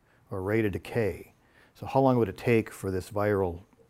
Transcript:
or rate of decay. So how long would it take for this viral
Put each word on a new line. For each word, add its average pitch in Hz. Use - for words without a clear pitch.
or 98
rate 107
of 101
decay. 95
So -
how 139
long 131
would 113
it 90
take 113
for -
this 92
viral 98